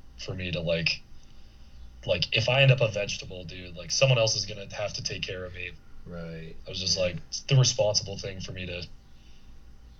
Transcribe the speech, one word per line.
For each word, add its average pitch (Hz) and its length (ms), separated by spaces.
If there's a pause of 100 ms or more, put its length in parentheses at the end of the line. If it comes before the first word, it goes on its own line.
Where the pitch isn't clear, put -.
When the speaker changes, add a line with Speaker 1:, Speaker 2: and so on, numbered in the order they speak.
(180)
Speaker 1:
for - 180
me 90 160
to, 85 80
like, 82 420 (1040)
like, 180 300
if 127 140
I 135 140
end 135 80
up 123 100
a 110 80
vegetable, 98 560
dude, 90 320
like, 82 140
someone 131 280
else 110 160
is - 100
gonna 101 280
have 104 220
to - 80
take 98 180
care 92 240
of 90 80
me." 90 180 (340)
Speaker 2:
Right. 82 480 (120)
Speaker 1:
I - 40
was 95 120
just 92 160
Speaker 2:
Yeah. 92 60
Speaker 1:
like, 87 120 (140)
"It's - 120
the - 140
responsible 104 640
thing 95 240
for 95 100
me 92 140
to, 87 200 (1160)